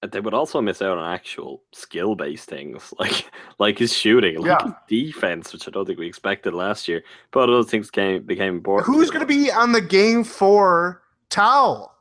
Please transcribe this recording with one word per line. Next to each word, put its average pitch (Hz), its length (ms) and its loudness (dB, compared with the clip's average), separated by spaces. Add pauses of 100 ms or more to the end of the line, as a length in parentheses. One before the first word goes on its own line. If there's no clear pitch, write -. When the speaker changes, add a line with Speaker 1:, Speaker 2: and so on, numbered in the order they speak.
Speaker 1:
They 98 100 -6
would 104 140 -6
also 151 280 0
miss 101 200 -2
out 95 160 -2
on 82 160 -6
actual - 480 -12 (120)
skill-based 85 760 -8
things, 69 460 -16
<laughs> - 40 -20
like, - 300 -4 (300)
like 104 180 0
his 120 180 0
shooting, 107 460 4
like 170 200 2
Speaker 2:
Yeah. - 20 -2 (260)
Speaker 1:
his 135 240 -2
defense, 85 400 -6
which - 140 -14
I 87 40 -14
don't 95 140 -4
think 90 140 -8
we 85 80 -8
expected 98 460 -6
last 95 340 -6
year, 85 160 -4 (280)
but 127 180 2
other 120 140 4
things 107 280 -4
came, 98 320 -2
became 95 320 -4
important 98 320 0
Speaker 2:
Who's 311 220 4
Speaker 1:
to - 40 -10
Speaker 2:
gonna 294 120 -4
Speaker 1:
them. 285 180 2
Speaker 2:
be 269 80 0
on 240 220 2
the 226 80 4
game 202 420 4
four 190 800 2 (260)
towel? 214 720 2